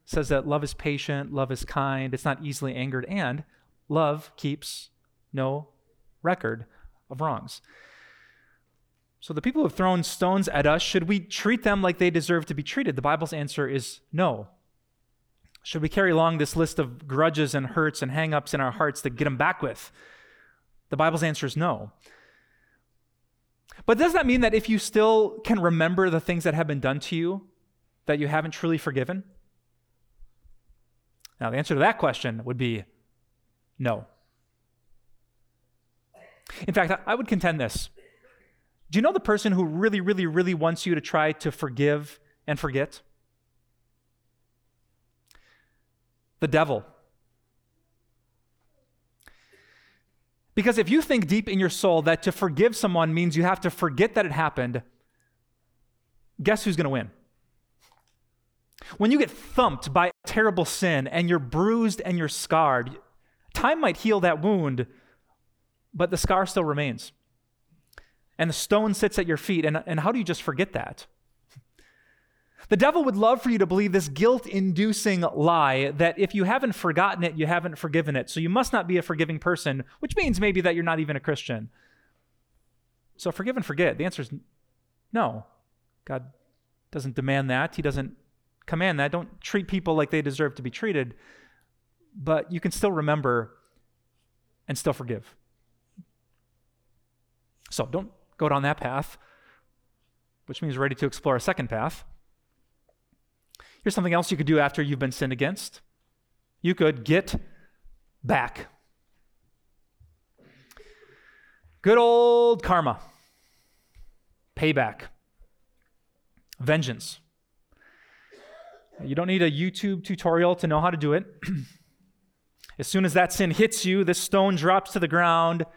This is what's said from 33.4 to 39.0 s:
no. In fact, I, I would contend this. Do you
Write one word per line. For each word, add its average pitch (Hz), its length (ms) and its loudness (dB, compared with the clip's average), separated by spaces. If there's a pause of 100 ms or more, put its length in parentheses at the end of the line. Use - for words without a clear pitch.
no. 117 280 -4 (2500)
In 185 80 2
fact, 185 180 2
I, 185 140 -2
I 208 80 0
would 247 120 -4
contend 170 340 0
this. - 300 -4 (1000)
Do 160 80 0
you 226 40 4